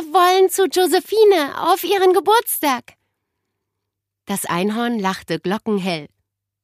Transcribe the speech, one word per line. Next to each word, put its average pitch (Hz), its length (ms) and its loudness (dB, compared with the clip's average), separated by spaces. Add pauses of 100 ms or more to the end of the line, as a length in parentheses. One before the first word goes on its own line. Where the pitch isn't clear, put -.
(120)
wollen 370 380 4
zu 381 160 0
Josephine 370 920 2 (140)
auf 381 100 0
ihren 370 300 2
Geburtstag.“ 311 840 -2 (1300)
Das 196 180 -6
Einhorn 214 540 -2
lachte 190 420 -4
glockenhell. 185 680 -4 (560)